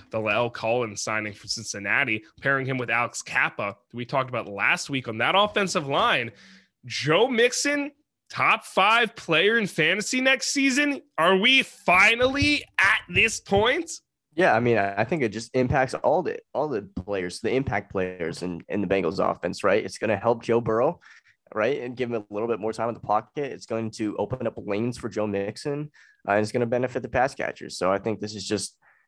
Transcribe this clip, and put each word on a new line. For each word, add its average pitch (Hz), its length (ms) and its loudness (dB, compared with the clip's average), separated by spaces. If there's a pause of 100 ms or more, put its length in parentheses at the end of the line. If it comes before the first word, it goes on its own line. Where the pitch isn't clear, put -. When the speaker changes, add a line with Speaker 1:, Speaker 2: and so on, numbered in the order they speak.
(120)
Speaker 1:
the 113 80 -2
La'el 110 340 0
Collins 113 480 -2
signing 107 320 -4
for 101 140 -20
Cincinnati, 107 760 -4 (180)
pairing 135 260 0
him 135 100 -2
with 120 140 -4
Alex 117 320 -2
Kappa, 123 520 -2 (140)
who 117 80 -16
we 120 80 -8
talked 127 240 -2
about 117 180 -6
last 107 420 -2
week 135 180 -6
on 110 100 -6
that 127 180 0
offensive 202 520 0
line. 147 440 0 (540)
Joe 151 420 2
Mixon, 277 640 0 (380)
top 175 360 0
five 220 500 4
player 185 420 4
in 220 80 0
fantasy 190 560 0
next 262 280 2
season? 277 520 2 (160)
Are 180 200 6
we 254 260 4
finally 254 1000 4 (140)
at 196 320 4
this 208 300 0
point? 247 500 0 (460)
Speaker 2:
Yeah, 156 200 6
I 113 40 6
mean, 120 180 4
I, 98 240 0
I - 20 4
think 147 200 -2
it 113 60 2
just 107 260 -10
impacts 131 400 2
all 151 260 2
the, 131 160 -4 (160)
all 139 140 -2
the 117 160 -4
players, 92 560 -6
the 107 120 -2
impact 113 400 -2
players 90 520 -4
in, 87 260 -6
in 101 120 -2
the 95 60 -2
Bengals 95 300 0
offense, 92 460 -2
right? 104 200 2
It's - 140 -10
gonna 107 180 -2
help 117 280 0
Joe 117 180 2
Burrow, 117 380 0 (560)
right, 120 260 0
and 123 160 -10
give 120 140 -4
him 117 100 -4
a 104 100 -16
little 104 160 -4
bit 113 120 -2
more 110 120 -4
time 113 160 -4
in 117 60 -4
the 104 60 -16
pocket. 113 520 -2
It's 87 140 -14
going 113 280 -4
to 104 240 -4
open 110 280 -8
up 113 120 -4
lanes 110 380 -4
for - 140 -10
Joe 107 160 -4
Mixon, 110 640 -6 (380)
uh, 101 60 2
and 107 100 4
it's 104 80 -4
gonna 120 160 0
benefit 123 340 -2
the 117 80 -8
pass 131 240 0
catchers. - 460 -8
So 90 120 2
I 98 60 2
think 101 220 -4
this 107 160 -8
is 98 120 -10
just, - 300 -4 (300)